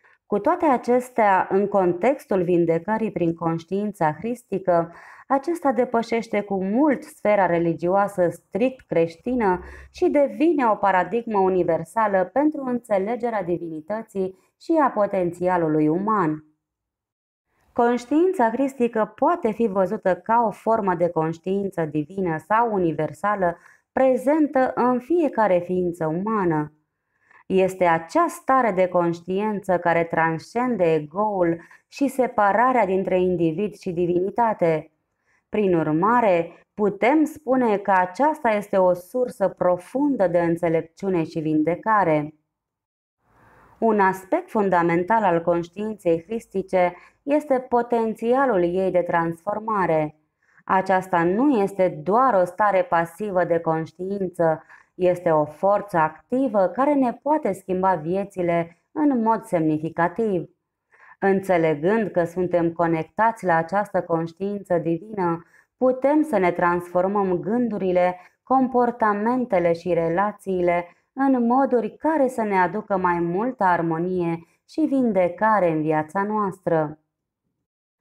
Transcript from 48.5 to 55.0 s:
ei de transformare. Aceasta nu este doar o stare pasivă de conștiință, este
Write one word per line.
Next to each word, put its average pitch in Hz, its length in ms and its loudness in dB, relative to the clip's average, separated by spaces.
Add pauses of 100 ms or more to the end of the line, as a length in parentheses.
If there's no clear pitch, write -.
ei 185 280 0
de 175 120 2
transformare. 170 1160 -2 (520)
Aceasta 185 520 0
nu 220 380 2
este 185 420 -2
doar 226 320 2
o 185 100 2
stare 190 380 0
pasivă 175 640 -2
de 165 140 0
conștiință, 170 1040 -4 (320)
este 180 360 0